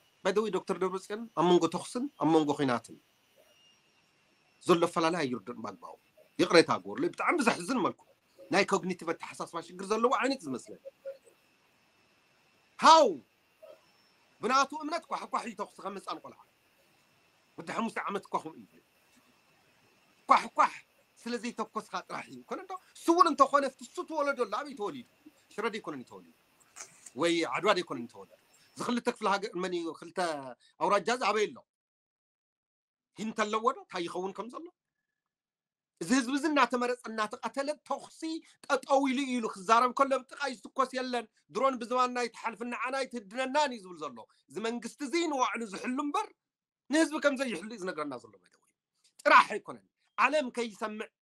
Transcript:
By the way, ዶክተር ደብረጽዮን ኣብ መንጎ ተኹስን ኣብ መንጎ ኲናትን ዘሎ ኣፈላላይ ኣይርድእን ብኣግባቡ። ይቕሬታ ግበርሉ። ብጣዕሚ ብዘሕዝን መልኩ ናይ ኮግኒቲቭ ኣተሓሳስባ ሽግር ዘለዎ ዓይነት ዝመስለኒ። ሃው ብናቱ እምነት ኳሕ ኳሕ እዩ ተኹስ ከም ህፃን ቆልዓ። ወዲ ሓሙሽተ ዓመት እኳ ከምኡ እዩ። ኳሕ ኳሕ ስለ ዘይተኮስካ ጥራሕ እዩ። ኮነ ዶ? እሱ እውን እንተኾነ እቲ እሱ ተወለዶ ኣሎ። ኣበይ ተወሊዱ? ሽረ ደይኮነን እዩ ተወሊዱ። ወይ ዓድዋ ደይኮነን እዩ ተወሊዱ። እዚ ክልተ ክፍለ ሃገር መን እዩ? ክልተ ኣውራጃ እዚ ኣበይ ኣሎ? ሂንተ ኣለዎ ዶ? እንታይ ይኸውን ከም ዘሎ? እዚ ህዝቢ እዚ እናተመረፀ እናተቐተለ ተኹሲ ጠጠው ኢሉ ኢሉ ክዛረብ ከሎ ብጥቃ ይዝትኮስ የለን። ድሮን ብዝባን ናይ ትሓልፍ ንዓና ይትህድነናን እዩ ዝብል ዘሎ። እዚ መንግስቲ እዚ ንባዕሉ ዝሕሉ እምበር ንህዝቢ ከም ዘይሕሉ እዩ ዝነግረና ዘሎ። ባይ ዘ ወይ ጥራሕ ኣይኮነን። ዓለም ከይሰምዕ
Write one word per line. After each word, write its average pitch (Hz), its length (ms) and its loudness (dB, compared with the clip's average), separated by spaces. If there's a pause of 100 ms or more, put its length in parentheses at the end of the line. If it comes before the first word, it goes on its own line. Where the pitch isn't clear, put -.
(240)
By 185 60 4
the 202 100 2
way, 220 100 -2
ዶክተር 185 280 -4
ደብረጽዮን 190 520 -6
ኣብ 156 140 0
መንጎ 175 240 6
ተኹስን 208 360 -6 (100)
ኣብ - 140 0
መንጎ 156 260 6
ኲናትን 131 420 -2 (1700)
ዘሎ 170 160 4
ኣፈላላይ 170 380 0
ኣይርድእን 123 400 -6
ብኣግባቡ። 104 340 -12 (440)
ይቕሬታ 170 360 6
ግበርሉ። 104 300 -6
ብጣዕሚ 202 320 0
ብዘሕዝን 220 420 0
መልኩ 151 220 -4 (400)
ናይ 185 240 0
ኮግኒቲቭ 180 440 -4
ኣተሓሳስባ - 520 -10
ሽግር 180 260 -14
ዘለዎ 226 280 0
ዓይነት 247 280 -2
ዝመስለኒ። 117 380 -10 (2000)
ሃው 302 280 10 (1400)
ብናቱ 262 340 2
እምነት 320 280 -6
ኳሕ 180 200 -8
ኳሕ 233 180 -6
እዩ 214 120 -10
ተኹስ 190 220 -10
ከም 196 180 -10
ህፃን 180 260 -10
ቆልዓ። 127 200 -20 (1160)
ወዲ 165 120 -14
ሓሙሽተ 220 300 -6
ዓመት 190 240 -6
እኳ - 100 -8
ከምኡ 160 260 -8
እዩ። - 200 -20 (1500)
ኳሕ 240 220 6
ኳሕ 302 240 2 (440)
ስለ 233 180 -8
ዘይተኮስካ 220 680 -8
ጥራሕ 160 240 -12
እዩ። - 160 -18
ኮነ 294 180 -10
ዶ? 381 120 -14 (180)
እሱ - 180 -20
እውን 339 200 12
እንተኾነ 285 380 6
እቲ - 160 -8
እሱ - 200 -20
ተወለዶ 285 380 -2
ኣሎ። 208 140 -2
ኣበይ 277 200 -8
ተወሊዱ? 165 320 -8 (420)
ሽረ - 220 -8
ደይኮነን 180 300 -10
እዩ 117 60 -16
ተወሊዱ። 87 280 -20 (840)
ወይ 170 160 0 (140)
ዓድዋ 151 260 0
ደይኮነን 156 300 -4
እዩ 120 80 -12
ተወሊዱ። 98 220 -20 (440)
እዚ - 60 -14
ክልተ 240 240 -4
ክፍለ 240 220 -4
ሃገር 190 240 -2
መን 180 220 -6
እዩ? 170 180 -6
ክልተ 170 260 -12 (560)
ኣውራጃ 185 360 0
እዚ 254 140 -2
ኣበይ 214 220 2
ኣሎ? 139 100 -14 (1600)
ሂንተ 214 200 -6
ኣለዎ 214 260 -2
ዶ? 254 120 2
እንታይ 370 260 -8
ይኸውን 180 300 -6
ከም 202 160 -10
ዘሎ? 320 180 -14 (1300)
እዚ 170 100 -8
ህዝቢ 254 220 0
እዚ 277 140 -2
እናተመረፀ 247 580 0
እናተቐተለ 226 640 -6 (120)
ተኹሲ - 400 -10 (400)
ጠጠው 277 420 2
ኢሉ 262 160 0 (100)
ኢሉ 247 180 -2
ክዛረብ 226 460 2
ከሎ 277 240 2
ብጥቃ - 280 -12
ይዝትኮስ 262 480 -4
የለን። 247 340 -4 (180)
ድሮን 254 320 0
ብዝባን 247 360 0
ናይ 247 160 -2
ትሓልፍ 226 340 -10
ንዓና 240 360 -6
ይትህድነናን 262 720 -2
እዩ 233 80 -12
ዝብል 180 180 -16
ዘሎ። 139 200 -8 (260)
እዚ 135 140 -20
መንግስቲ 226 440 -6
እዚ 269 120 -4 (120)
ንባዕሉ 240 400 -2
ዝሕሉ 214 340 -6
እምበር 302 260 -2 (640)
ንህዝቢ 294 260 2
ከም 285 200 2
ዘይሕሉ 226 280 -6
እዩ 220 140 -12
ዝነግረና 156 360 -6
ዘሎ። 117 180 -14
ባይ 92 180 -20
ዘ - 60 -20
ወይ - 140 -20 (460)
ጥራሕ - 340 6
ኣይኮነን። 127 360 -10 (320)
ዓለም 269 300 2
ከይሰምዕ 220 600 -8 (140)